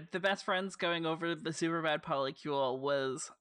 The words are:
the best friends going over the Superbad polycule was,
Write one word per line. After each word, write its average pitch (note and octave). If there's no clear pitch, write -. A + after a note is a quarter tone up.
the F#3
best G3
friends F#3+
going E3+
over E3
the D#3+
Superbad D#3+
polycule C#3
was, C3+